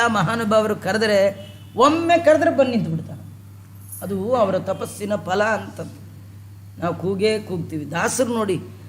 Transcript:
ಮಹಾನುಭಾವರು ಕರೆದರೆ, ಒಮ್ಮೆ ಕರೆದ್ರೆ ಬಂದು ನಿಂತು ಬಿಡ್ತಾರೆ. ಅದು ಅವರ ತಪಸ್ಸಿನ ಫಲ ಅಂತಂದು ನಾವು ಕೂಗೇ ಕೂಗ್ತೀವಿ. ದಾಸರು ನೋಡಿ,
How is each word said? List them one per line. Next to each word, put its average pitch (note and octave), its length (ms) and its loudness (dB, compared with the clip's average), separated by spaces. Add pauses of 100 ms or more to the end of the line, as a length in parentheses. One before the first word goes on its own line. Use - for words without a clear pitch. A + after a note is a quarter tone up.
ಮಹಾನುಭಾವರು A3 680 2
ಕರೆದರೆ, G3+ 760 2 (240)
ಒಮ್ಮೆ E4 420 4
ಕರೆದ್ರೆ D#4 320 6
ಬಂದು B3+ 200 4
ನಿಂತು F3+ 200 0
ಬಿಡ್ತಾರೆ. - 320 -6 (800)
ಅದು G3 320 -2
ಅವರ F#3+ 240 2
ತಪಸ್ಸಿನ G3 560 -6
ಫಲ F#3+ 280 0
ಅಂತಂದು G3+ 600 -4 (800)
ನಾವು E3+ 120 -2
ಕೂಗೇ G3 440 0
ಕೂಗ್ತೀವಿ. D#3+ 520 -6
ದಾಸರು A3+ 440 0
ನೋಡಿ, G3+ 260 -2 (280)